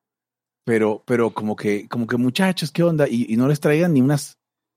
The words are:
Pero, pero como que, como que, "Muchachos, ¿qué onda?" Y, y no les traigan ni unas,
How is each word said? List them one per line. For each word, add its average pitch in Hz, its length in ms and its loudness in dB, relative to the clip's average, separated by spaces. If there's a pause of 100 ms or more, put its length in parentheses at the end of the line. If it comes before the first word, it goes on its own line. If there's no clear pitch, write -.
(640)
Pero, 110 420 0
pero 117 280 0
como 107 220 -4
que, 104 340 -4
como 120 180 -4
que, 123 100 -2
"Muchachos, 160 540 -2
¿qué 170 120 0
onda?" 156 260 2
Y, 120 180 -2
y 110 100 -2
no 127 100 2
les 147 120 0
traigan 160 340 2
ni 131 80 4
unas, 143 360 -2 (400)